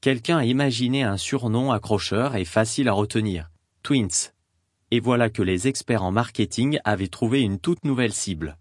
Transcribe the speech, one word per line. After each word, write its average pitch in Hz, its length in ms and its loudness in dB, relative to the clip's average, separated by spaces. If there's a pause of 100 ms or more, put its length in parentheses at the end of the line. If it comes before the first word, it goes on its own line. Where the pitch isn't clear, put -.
Quelqu'un 135 380 0
a 135 60 2
imaginé 127 600 2
un 101 120 0
surnom 123 540 0
accrocheur 110 640 0
et 95 100 -2
facile 113 440 2
à 110 40 2
retenir, 101 580 -2 (340)
Tweens. 113 480 0 (580)
Et 120 80 2
voilà 120 320 2
que 113 120 -4
les 92 260 0
experts 120 340 -2
en 92 80 -2
marketing 117 760 0
avaient 98 240 0
trouvé 120 320 0
une 98 200 0
toute - 240 -2
nouvelle 123 280 0
cible. 78 480 -6